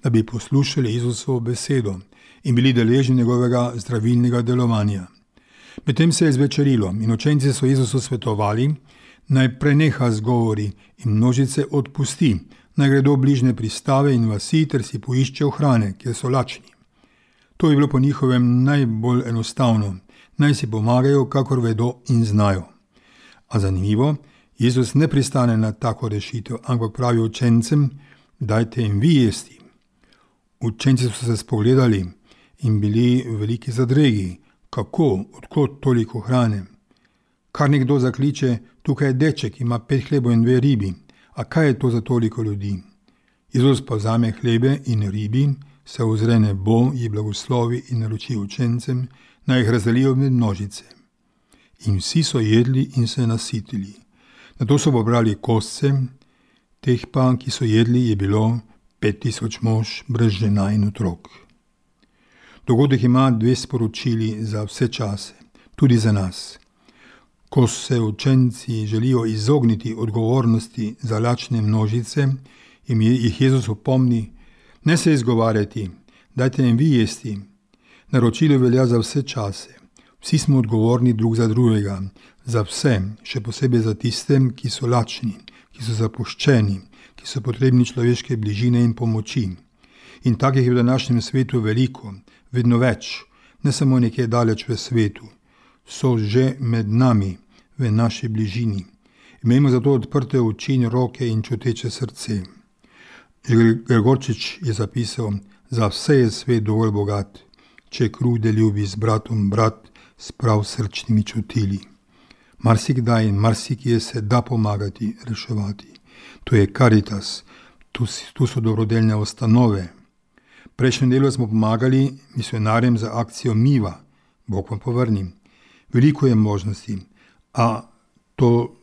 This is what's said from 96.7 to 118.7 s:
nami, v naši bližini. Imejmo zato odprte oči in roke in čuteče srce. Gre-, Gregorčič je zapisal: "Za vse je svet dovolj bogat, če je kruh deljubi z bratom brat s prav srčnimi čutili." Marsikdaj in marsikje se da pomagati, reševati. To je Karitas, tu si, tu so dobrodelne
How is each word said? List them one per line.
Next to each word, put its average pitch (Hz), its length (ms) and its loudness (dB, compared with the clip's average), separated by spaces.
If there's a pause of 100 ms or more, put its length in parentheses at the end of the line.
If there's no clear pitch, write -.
nami, 107 480 2 (420)
v 123 120 0
naši 113 380 0
bližini. 107 560 -4 (600)
Imejmo 127 260 4
zato 127 220 2
odprte 131 480 0
oči 113 380 -2
in 120 120 2
roke 123 360 -2
in 110 160 -2
čuteče 117 480 -4
srce. - 500 -8 (1040)
Gre-, 113 400 4
Gregorčič 123 760 0
je 127 100 -4
zapisal: 107 640 -4 (360)
"Za 113 200 0
vse - 240 0
je 123 160 4
svet 113 340 -2
dovolj 110 260 0
bogat, 101 520 -4 (480)
če - 140 -2
je 107 80 -2
kruh 120 260 -2
deljubi 107 480 2
z 98 100 -8
bratom 107 540 -2
brat 110 400 -2 (260)
s - 160 -18
prav 107 320 0
srčnimi 107 580 -2
čutili." 101 720 -6 (640)
Marsikdaj 113 720 2
in 98 80 0
marsikje 110 640 0
se 113 200 -8
da 113 220 0
pomagati, 104 800 -4
reševati. 104 640 -8 (580)
To - 120 0
je 101 160 4
Karitas, 107 720 0 (480)
tu 120 140 -4
si, - 180 -10 (100)
tu 131 120 0
so 120 140 -4
dobrodelne 110 560 2